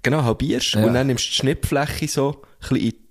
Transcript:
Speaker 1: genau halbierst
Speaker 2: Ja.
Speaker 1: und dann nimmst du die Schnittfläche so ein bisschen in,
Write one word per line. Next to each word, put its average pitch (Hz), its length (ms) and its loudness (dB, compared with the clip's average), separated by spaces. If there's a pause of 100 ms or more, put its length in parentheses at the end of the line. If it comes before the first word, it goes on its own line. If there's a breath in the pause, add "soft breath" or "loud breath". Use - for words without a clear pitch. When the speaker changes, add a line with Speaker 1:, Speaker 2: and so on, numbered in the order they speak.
Speaker 1:
genau 143 200 2
halbierst - 520 0
Speaker 2:
Ja. 107 100 4
Speaker 1:
und 117 80 4
dann 127 140 2
nimmst 123 180 0
du - 60 -8
die - 40 -4
Schnittfläche 143 720 -2
so 139 220 0
ein - 400 -12
bisschen 131 80 4
in, 113 160 2 (180)